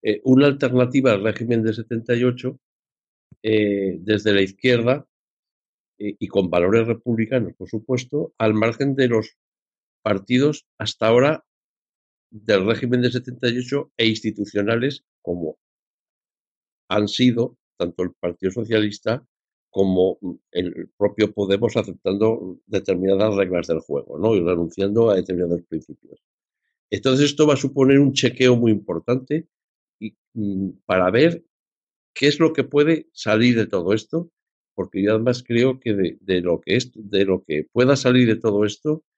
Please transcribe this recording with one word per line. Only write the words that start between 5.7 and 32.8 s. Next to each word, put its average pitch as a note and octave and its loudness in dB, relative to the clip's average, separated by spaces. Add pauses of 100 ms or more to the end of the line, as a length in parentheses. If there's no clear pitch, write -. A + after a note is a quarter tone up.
eh, G#2 -8
y F#2+ -8
con F#2 -2
valores F#2+ 2
republicanos, A2+ -2
por - -16
supuesto, B2+ -6
al A2 2
margen A2+ -2
de C3+ 2
los A2 -2 (680)
partidos B2 -2 (120)
hasta A2 -2
ahora C3+ 2 (880)
del G#2 0
régimen A#2+ 0
de B2 2
setenta B2 -6
y A#2+ -2
ocho C#3 -6
e A#2 0
institucionales A2 -4 (160)
como E2+ -8 (1300)
han G#2 0
sido B2 0 (200)
tanto F2 -6
el F2+ -4
Partido F2 -6
Socialista A2 -4 (460)
como F#2+ 2 (320)
el F2 -8
propio G#2 0
Podemos G2+ -2
aceptando G2+ -2
determinadas G2 0
reglas F#2 -2
del D#2+ -2
juego, C#2+ -8
¿no? G#2 2
Y G2 2
renunciando G2 0
a G2 2
determinados F2 -2
principios. - -14 (680)
Entonces C3 2
esto D3 2
va D3 4
a B2+ -2
suponer C3+ 4
un C#3 4
chequeo B2 2
muy A#2 2
importante B2+ -4 (540)
y, G#2+ -14 (160)
mm, G2 -4 (160)
para F#2 2
ver D3+ 2 (680)
qué C#3 0
es D3 0
lo D#3+ 4
que C#3 -2
puede D3 2